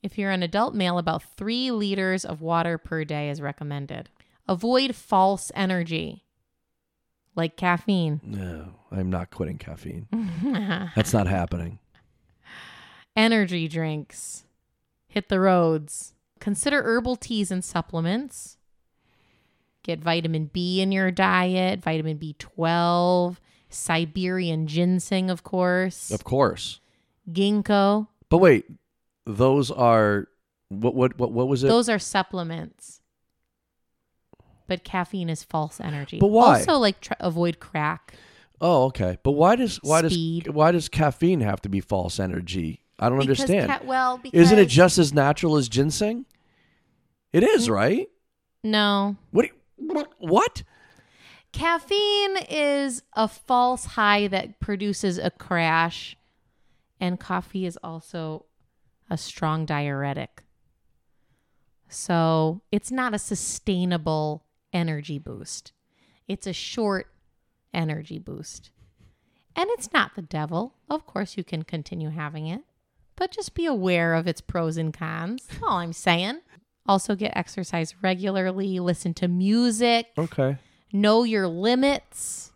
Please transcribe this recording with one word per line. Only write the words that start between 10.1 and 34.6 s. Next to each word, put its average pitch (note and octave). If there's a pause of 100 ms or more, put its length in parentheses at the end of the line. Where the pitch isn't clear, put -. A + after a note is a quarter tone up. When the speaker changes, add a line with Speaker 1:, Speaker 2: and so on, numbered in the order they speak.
Speaker 1:
<laughs> G3
Speaker 2:
That's A2
not G#2
happening. F2 (1400)
Speaker 1:
Energy G3+
drinks. D#3 (600)
Hit -
the F#3+
roads. E3 (240)
Consider C#4
herbal A#3+
teas G#3
and F#3
supplements. F3 (1300)
Get D#3+
vitamin D#3+
B F3+
in F#3+
your F#3+
diet, F#3
vitamin D#3+
B D3+
twelve, F3 (280)
Siberian E3+
ginseng, F#3
of F3
course. F3+
Speaker 2:
Of G#2+
course. B2 (500)
Speaker 1:
Ginkgo. G3+ (200)
Speaker 2:
But F3
wait, E3 (600)
those B2
are, A2 (400)
what, G#2+
what, B2+
what, A#2+
what B2
was C3+
it? C#3
Speaker 1:
Those A#3
are G#3+
supplements. E3 (1700)